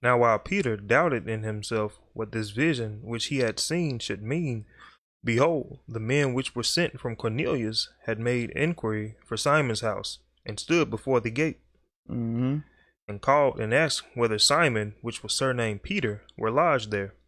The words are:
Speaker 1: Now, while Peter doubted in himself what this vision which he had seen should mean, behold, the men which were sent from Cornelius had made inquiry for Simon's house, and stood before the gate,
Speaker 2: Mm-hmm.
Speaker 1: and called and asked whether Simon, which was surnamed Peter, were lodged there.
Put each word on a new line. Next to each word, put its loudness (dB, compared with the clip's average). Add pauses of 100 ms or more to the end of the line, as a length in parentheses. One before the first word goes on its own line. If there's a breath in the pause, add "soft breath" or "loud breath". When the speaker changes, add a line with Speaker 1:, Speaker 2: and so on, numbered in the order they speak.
Speaker 1:
Now, 6
while 6
Peter 0
doubted 2
in -4
himself -4 (120)
what -6
this -4
vision 0
which -6
he -2
had 0
seen 0
should -6
mean, -2 (580 loud breath)
behold, 0
the -8
men 2
which -4
were -4
sent 0
from -6
Cornelius -2 (180)
had -2
made 0
inquiry -2
for -8
Simon's 2
house, -4 (260)
and -10
stood 2
before 0
the -2
gate, -2 (500)
Speaker 2:
Mm-hmm. 0 (480 soft breath)
Speaker 1:
and -10
called 4
and 0
asked 2 (100)
whether 2
Simon, 2
which -8
was -6
surnamed 0
Peter, -2 (140)
were -2
lodged 2
there. -2 (120)